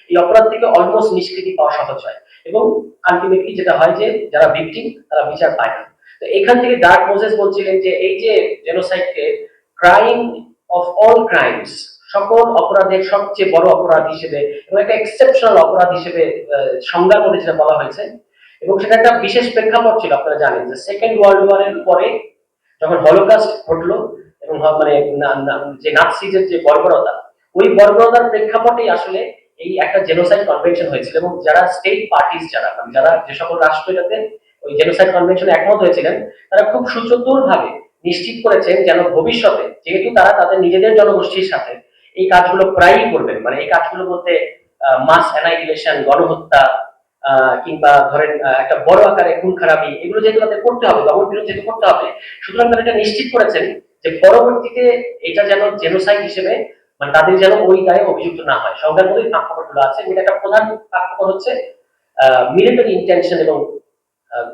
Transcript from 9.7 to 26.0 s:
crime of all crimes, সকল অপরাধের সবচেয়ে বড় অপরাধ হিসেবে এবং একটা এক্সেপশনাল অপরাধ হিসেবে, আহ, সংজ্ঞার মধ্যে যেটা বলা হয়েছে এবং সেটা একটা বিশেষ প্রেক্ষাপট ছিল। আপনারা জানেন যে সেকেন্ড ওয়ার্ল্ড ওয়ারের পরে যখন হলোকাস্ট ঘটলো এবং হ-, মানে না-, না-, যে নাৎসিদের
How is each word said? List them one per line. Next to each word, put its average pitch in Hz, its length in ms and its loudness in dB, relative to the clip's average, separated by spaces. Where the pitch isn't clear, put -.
crime 220 440 4
of 175 80 -2
all 226 140 6
crimes, 120 400 -2
সকল 226 300 2
অপরাধের 190 400 0
সবচেয়ে 196 480 -4
বড় 170 180 2
অপরাধ 165 380 2
হিসেবে 151 320 -8
এবং 196 140 0
একটা 214 120 0
এক্সেপশনাল 226 640 2
অপরাধ 180 400 4
হিসেবে, 170 260 -2
আহ, 131 280 -2
সংজ্ঞার 185 400 2
মধ্যে 165 160 0
যেটা 165 140 -4
বলা 151 240 2
হয়েছে - 260 -8
এবং 190 180 -2
সেটা 214 160 0
একটা 240 240 4
বিশেষ 240 340 0
প্রেক্ষাপট 220 480 2
ছিল। - 120 -4
আপনারা 151 240 -2
জানেন 127 320 -2
যে 131 60 -10
সেকেন্ড 208 440 -4
ওয়ার্ল্ড 196 260 6
ওয়ারের 196 300 2
পরে 180 220 2
যখন 165 160 -2
হলোকাস্ট 196 540 4
ঘটলো 165 300 -2
এবং 156 180 -8
হ-, 156 200 2
মানে 151 140 2
না-, 143 360 -2
না-, 143 340 -8
যে 151 100 -4
নাৎসিদের 190 560 -2